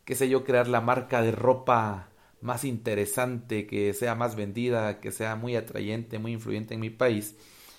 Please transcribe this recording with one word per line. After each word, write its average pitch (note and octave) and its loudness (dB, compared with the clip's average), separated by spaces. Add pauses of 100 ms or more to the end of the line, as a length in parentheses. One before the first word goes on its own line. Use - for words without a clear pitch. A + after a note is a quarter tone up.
qué C3 -4
sé C3 2
yo, C3 4
crear B2 4
la A#2+ 4
marca B2 2
de A2+ 4
ropa A2+ 2 (280)
más B2 -4
interesante, A2+ -2
que G2+ 0
sea A#2 0
más A#2 -2
vendida, G#2+ 0
que G#2+ -8
sea A2 -4
muy A#2+ -2
atrayente, A2 -6
muy A2 -4
influyente A2 -6
en A2 -6
mi A2 -4
país". A2+ 0 (440)